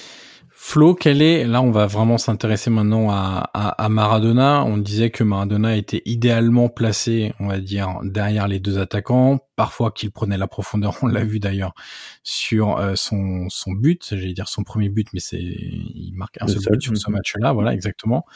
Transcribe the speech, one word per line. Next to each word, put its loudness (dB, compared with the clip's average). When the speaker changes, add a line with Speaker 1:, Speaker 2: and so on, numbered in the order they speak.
Speaker 1:
Flo, 8
quel 4
est, 4
là, 2
on 4
va 4
vraiment 2
s'intéresser 0
maintenant 2
à, -2
à, -2
à 2
Maradona. 4
On 0
disait 0
que -2
Maradona 2
était -4
idéalement 4
placé, -2
on -4
va -2
dire, -4
derrière -2
les -2
deux -2
attaquants. 0
Parfois 0
qu'il -8
prenait -4
la -2
profondeur, -4
<laughs> -14
on 2
l'a 0
vu -2
d'ailleurs -4
sur, 0
euh, -2
son, -4
son -8
but, 0
j'allais -4
dire -8
son -6
premier -2
but, -2
mais -6
c'est, -10
il -10
marque -12
un -6
Speaker 2:
Le 2
Speaker 1:
seul -4
Speaker 2:
seul. 2
Speaker 1:
but 2
sur -4
ce -8
Speaker 2:
Mhm. -2
Speaker 1:
match-là, -2
voilà, 0
exactement. -2